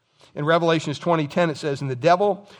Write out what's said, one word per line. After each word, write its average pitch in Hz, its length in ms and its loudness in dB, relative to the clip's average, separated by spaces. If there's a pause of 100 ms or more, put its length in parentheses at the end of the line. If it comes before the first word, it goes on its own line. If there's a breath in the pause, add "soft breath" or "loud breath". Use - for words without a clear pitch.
(340 soft breath)
In 147 100 -8
Revelations 165 560 2
twenty 165 280 0
ten, 170 220 0
it 147 60 -6
says, 143 240 -6
"And 143 100 -6
the 131 60 -6
devil 185 540 2 (100)